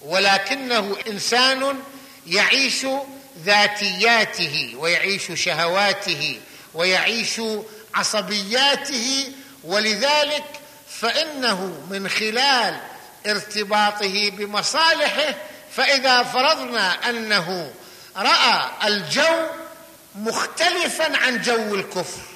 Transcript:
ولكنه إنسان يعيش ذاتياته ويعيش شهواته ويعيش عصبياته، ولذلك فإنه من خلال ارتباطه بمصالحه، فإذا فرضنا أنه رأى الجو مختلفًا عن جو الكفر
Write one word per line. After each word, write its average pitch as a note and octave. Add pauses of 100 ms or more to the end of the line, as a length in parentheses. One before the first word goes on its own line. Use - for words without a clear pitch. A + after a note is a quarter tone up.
ولكنه G3 (100)
إنسان C4 (480)
يعيش G#3 (600)
ذاتياته G3+
ويعيش E3+
شهواته E3+ (340)
ويعيش F#3 (540)
عصبياته، A#3+ (320)
ولذلك C4 (460)
فإنه A3+
من G3
خلال A3 (480)
ارتباطه G#3
بمصالحه، C#4+ (400)
فإذا C4
فرضنا B3
أنه F#3+ (440)
رأى A#3+ (220)
الجو C4 (680)
مختلفًا D#4
عن B3
جو A3
الكفر - (140)